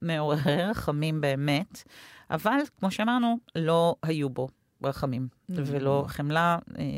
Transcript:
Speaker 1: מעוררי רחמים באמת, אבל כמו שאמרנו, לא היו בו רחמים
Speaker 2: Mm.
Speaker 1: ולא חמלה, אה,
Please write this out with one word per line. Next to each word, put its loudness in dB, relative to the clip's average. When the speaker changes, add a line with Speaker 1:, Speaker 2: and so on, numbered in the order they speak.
Speaker 1:
מעוררי 0
רחמים -2
באמת, 0
אבל 0
כמו 0
שאמרנו, 2
לא 4
היו 0
בו -4
רחמים -2
Speaker 2:
Mm. -6
Speaker 1:
ולא 0
חמלה, 0
אה, -4